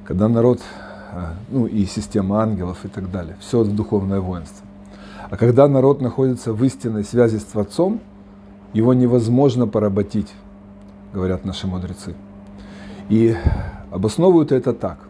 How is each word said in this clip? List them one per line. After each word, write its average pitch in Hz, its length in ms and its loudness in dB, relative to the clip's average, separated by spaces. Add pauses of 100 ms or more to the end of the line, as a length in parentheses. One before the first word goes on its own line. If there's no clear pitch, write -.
Когда 92 240 0
народ, 117 320 4 (540)
э, 87 140 -8 (220)
ну, 127 160 0
и 104 200 0
система 104 560 -2
ангелов 92 420 -4
и 101 60 -10
так 92 200 -8
далее, 92 300 -8
всё 117 240 2
духовное 101 560 0
воинство. 90 480 -8 (640)
А 113 80 -8
когда 123 320 6
народ 139 320 4
находится 123 500 -2
в 110 140 -2
истинной 110 400 -2
связи 117 320 2
с 104 60 -6
Творцом, 170 580 -2 (720)
его 113 200 4
невозможно 123 720 4
поработить, 104 680 0 (800)
говорят 92 320 -2
наши 95 220 -6
мудрецы. 90 480 -8 (920)
И 110 260 4 (580)
обосновывают 156 600 2
это 127 220 0
так. 92 260 -8 (100)